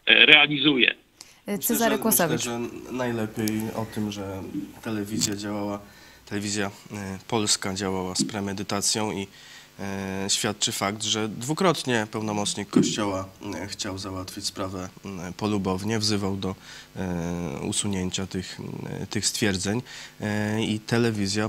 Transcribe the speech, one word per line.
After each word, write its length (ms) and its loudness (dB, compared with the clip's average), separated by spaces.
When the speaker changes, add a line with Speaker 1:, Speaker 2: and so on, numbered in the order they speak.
Speaker 1:
e, 200 8
realizuje. 640 8
Speaker 2:
E, 40 2
Speaker 3:
Myślę, 120 -2
Speaker 2:
Cezary 380 2
Speaker 3:
że, 60 -2
Speaker 2:
Kłosowicz. 360 4
Speaker 3:
myślę, 140 -2
że 60 -2
najlepiej 560 0
o 180 -4
tym, 180 -2
że 100 -8
telewizja 520 -2
działała, 440 -4
telewizja, 380 -2
e, 40 -4
polska 460 0
działała 400 -2
z 180 0
premedytacją 800 0
i, 140 -4
e, 500 -4
świadczy 420 0
fakt, 300 2
że 260 0
dwukrotnie 840 2
pełnomocnik 560 -2
Kościoła, 600 2
e, 20 -8
chciał 320 -6
załatwić 460 -8
sprawę, 340 -4
e, 600 -8
polubownie, 600 2
wzywał 380 0
do, 180 -2
e, 720 -2
usunięcia 580 -2
tych, 320 -6
e, 40 -6
tych 200 -2
stwierdzeń, 560 2
e, 440 0
i 160 0
telewizja 680 2